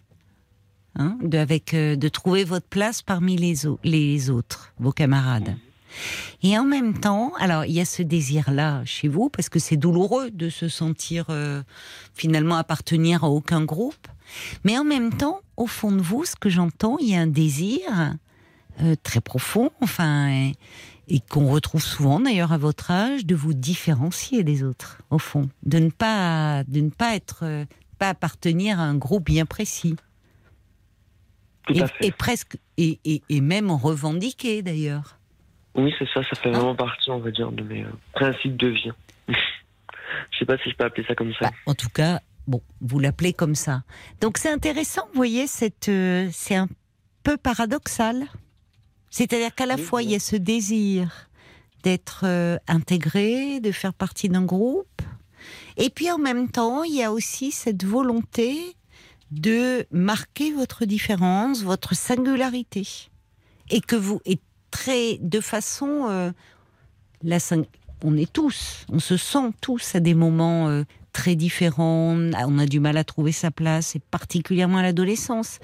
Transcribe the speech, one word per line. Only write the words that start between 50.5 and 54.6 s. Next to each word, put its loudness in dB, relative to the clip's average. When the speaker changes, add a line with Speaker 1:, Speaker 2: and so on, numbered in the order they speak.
Speaker 1:
d'être, -2
euh, 2
intégré, 0
de 0
faire -4
partie -4
d'un 2
groupe, 0